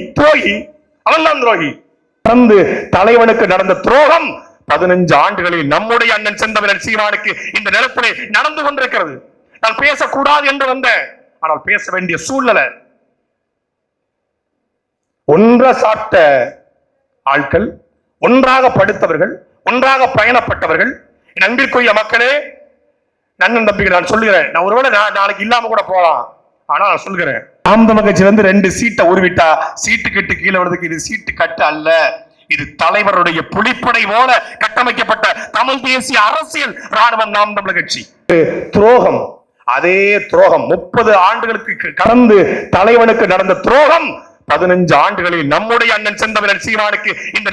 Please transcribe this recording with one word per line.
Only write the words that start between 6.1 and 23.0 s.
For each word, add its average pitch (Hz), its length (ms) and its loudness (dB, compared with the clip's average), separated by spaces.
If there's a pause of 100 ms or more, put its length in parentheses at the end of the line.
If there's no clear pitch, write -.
அண்ணன் 208 260 -6
செந்தமிழன் 208 420 -2
சீமானுக்கு 214 480 -4 (260)
இந்த 202 180 -4
நிலத்திலே 247 340 -2 (260)
நடந்து 302 300 -2
கொண்டிருக்கிறது. 254 500 -4 (480)
நான் 220 200 -2
பேசக்கூடாது 277 680 0
என்று 277 200 -2
வந்தேன், 247 300 -2 (420)
ஆனால் 156 240 -2
பேச 202 180 -4 (100)
வேண்டிய 180 300 -4
சூழ்நிலை. 240 400 0 (2500)
ஒன்றை 233 440 4 (100)
சாட்ட 214 400 0 (1040)
ஆட்கள், 147 420 0 (540)
ஒன்றாக 254 560 4
படுத்தவர்கள், 190 560 0 (380)
ஒன்றாக 262 480 0
பயணப்பட்டவர்கள். 214 760 0 (440)
என் 190 100 0
அன்பிற்குரிய 247 460 0
மக்களே, 233 380 0 (1080)